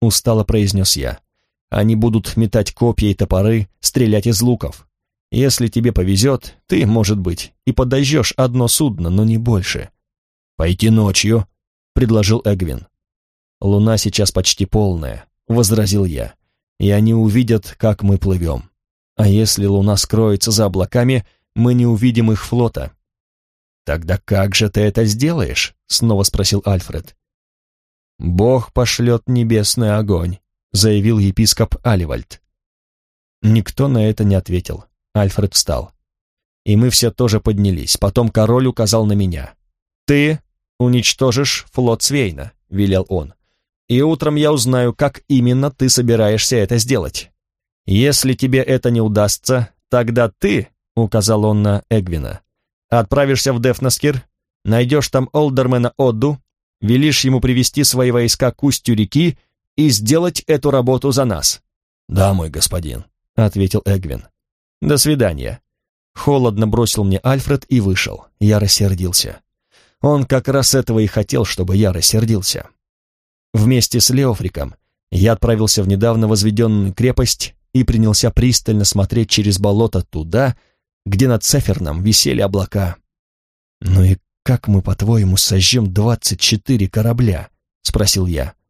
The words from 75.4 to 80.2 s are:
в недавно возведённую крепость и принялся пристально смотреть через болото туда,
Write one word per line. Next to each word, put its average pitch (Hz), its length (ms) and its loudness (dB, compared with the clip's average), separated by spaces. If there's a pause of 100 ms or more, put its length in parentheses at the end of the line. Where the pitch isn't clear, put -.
в 92 60 -2
недавно 110 400 2
возведённую 104 640 0
крепость - 600 -2 (180)
и 127 100 2
принялся 110 480 2
пристально 117 540 0
смотреть 104 440 0
через 101 300 0
болото 101 440 0
туда, 104 540 -2 (480)